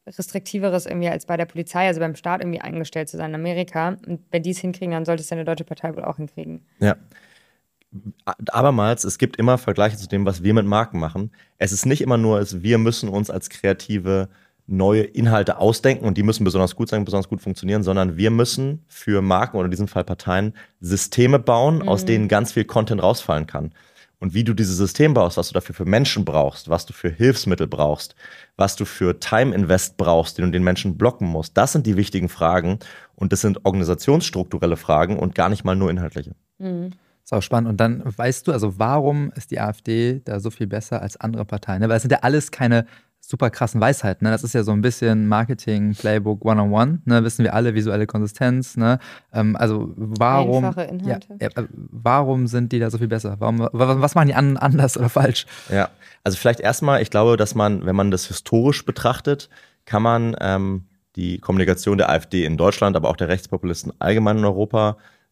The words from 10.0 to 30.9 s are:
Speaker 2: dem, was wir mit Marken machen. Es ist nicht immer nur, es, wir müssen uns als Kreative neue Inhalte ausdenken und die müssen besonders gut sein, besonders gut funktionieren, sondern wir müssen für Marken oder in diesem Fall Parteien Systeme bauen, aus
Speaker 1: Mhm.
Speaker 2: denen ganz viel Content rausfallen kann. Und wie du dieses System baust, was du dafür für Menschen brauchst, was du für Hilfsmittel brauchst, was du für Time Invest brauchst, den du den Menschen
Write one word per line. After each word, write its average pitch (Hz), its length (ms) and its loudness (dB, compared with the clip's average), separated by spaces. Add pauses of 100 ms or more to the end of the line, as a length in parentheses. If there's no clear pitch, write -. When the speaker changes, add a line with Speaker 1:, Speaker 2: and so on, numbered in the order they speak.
Speaker 2:
dem, 101 180 -2
was 92 160 -2
wir 101 120 2
mit 110 120 4
Marken 101 340 0
machen. 82 320 -6 (260)
Es 101 160 -2
ist 98 120 -4
nicht 139 140 2
immer 127 180 2
nur, 110 220 2
es, 95 240 -6
wir 113 140 4
müssen 113 320 0
uns 101 200 -2
als - 200 -8
Kreative 95 800 -2 (420)
neue 98 300 4
Inhalte 110 560 0
ausdenken 117 480 2
und 101 100 0
die 104 60 -2
müssen 110 220 2
besonders 92 320 0
gut - 140 -4
sein, 107 140 0
besonders 98 240 -2
gut 98 140 -6
funktionieren, 98 400 -4
sondern 92 360 0
wir 104 120 2
müssen 131 580 0
für 101 360 -2
Marken 95 340 2
oder 90 80 0
in 90 60 -2
diesem 95 160 -2
Fall 92 160 -2
Parteien 95 500 -2 (260)
Systeme 123 600 2
bauen, 135 480 2
aus 196 160 0
Speaker 1:
Mhm. 185 40 -4
Speaker 2:
denen 107 200 2
ganz 107 240 2
viel 110 140 0
Content 110 360 0
rausfallen 82 460 0
kann. 76 260 -8 (460)
Und 90 160 -4
wie 117 80 2
du 113 100 0
dieses 95 240 0
System 143 380 2
baust, 90 220 2
was 87 100 -2
du - 80 -6
dafür 90 180 -4
für 90 120 -6
Menschen 107 380 2
brauchst, 76 460 -2
was 82 160 -2
du - 80 -18
für - 160 -4
Hilfsmittel 90 560 0
brauchst, 76 480 -2 (440)
was 98 180 2
du 104 100 -4
für 90 340 -2
Time 113 360 0
Invest 92 420 0
brauchst, 82 400 2
den 87 80 -2
du 90 60 0
den 90 120 0
Menschen 90 360 0